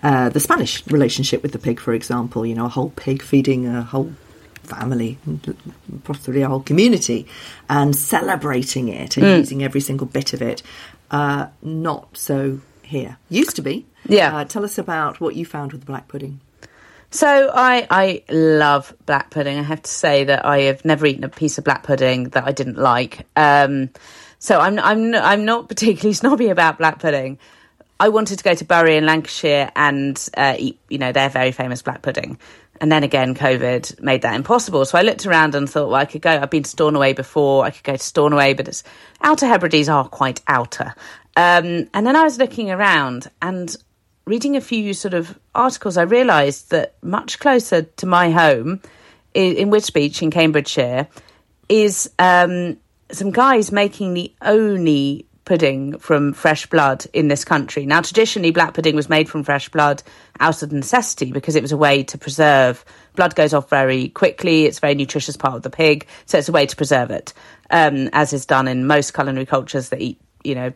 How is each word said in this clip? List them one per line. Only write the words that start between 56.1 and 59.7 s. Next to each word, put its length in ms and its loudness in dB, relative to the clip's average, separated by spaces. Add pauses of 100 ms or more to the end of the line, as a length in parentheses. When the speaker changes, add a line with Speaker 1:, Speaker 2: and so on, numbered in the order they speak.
Speaker 2:
fresh 320 0
blood 480 0
in 140 2
this 140 0
country. 440 -4
Now, 160 2
traditionally, 480 0
black 240 0
pudding 200 0
was 140 -2
made 220 2
from 140 -6
fresh 260 -4